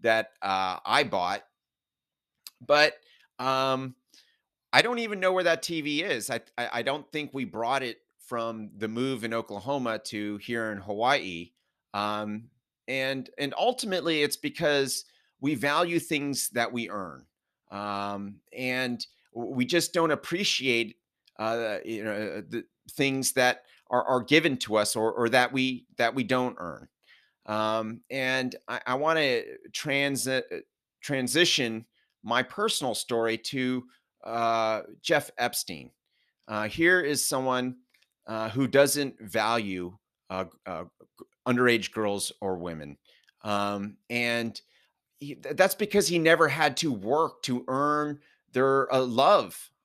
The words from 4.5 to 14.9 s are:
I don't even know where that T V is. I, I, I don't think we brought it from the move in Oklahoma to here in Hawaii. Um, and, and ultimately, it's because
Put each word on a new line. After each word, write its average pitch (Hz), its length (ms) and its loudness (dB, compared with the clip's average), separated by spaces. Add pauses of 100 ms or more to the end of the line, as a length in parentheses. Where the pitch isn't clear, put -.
I 131 80 10
don't 233 200 0
even 208 200 -4
know 185 140 4
where 185 100 2
that 160 180 2
T 165 200 -4
V 147 200 -2
is. 135 280 -4
I, 117 100 -2 (160)
I, 120 160 -4
I 120 100 -4
don't 135 300 -4
think 151 220 -8
we 135 100 -4
brought 117 380 -2
it 117 160 -6 (280)
from 113 520 -6
the 110 100 -4
move 120 340 -2
in 117 120 -4
Oklahoma 113 720 -4
to 104 320 -6
here 113 340 -4
in 101 60 -6
Hawaii. 101 720 0 (420)
Um, 104 520 -4 (440)
and, 131 480 -4
and 139 220 -4
ultimately, 185 640 0
it's 143 160 0
because 143 680 0 (360)